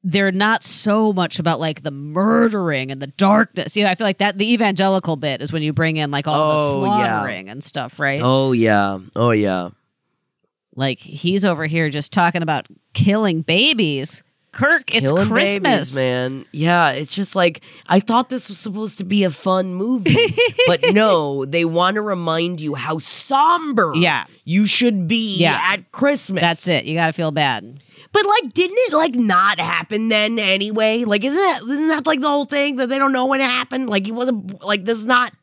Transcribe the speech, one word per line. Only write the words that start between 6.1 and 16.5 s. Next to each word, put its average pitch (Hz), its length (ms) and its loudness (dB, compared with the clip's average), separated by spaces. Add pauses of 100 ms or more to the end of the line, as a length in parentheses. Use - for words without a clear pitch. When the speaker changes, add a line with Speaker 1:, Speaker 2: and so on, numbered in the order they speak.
Speaker 1:
like, 143 180 -2
all 151 300 2
the 151 40 2 (160)
Speaker 2:
Oh, 139 60 -2 (140)
yeah. 208 80 2
Speaker 1:
slaughtering 101 420 -4
and 123 160 -14
stuff, 123 340 -8
right? 139 240 -2
Speaker 2:
Oh, 131 300 2
yeah. 104 460 2 (180)
Oh, 120 140 4
yeah. 92 400 0 (1040)
Speaker 1:
Like, 131 220 -2
he's 180 480 -2
over 156 180 -2
here 160 240 -2
just 143 240 -6
talking 170 300 2
about 156 240 -2 (260)
killing 196 480 2
babies. 170 840 0 (300)
Kirk, 285 340 0
Speaker 2:
Just 139 160 -2
Speaker 1:
it's 135 80 2
Speaker 2:
killing 190 180 2
Speaker 1:
Christmas. 202 680 2
Speaker 2:
babies, - 20 0
man. 127 560 -2